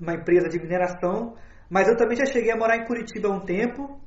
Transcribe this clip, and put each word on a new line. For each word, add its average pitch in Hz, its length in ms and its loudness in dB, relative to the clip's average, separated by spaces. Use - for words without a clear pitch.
uma 170 140 -4
empresa 170 340 4
de 170 120 -4
mineração. 180 720 -2
Mas 190 200 4
eu 233 80 6
também 233 200 2
já 277 80 2
cheguei 247 260 0
a 226 60 0
morar 226 200 2
em 226 80 -6
Curitiba 220 440 -4
há 196 40 0
um 190 120 -6
tempo, 240 640 -4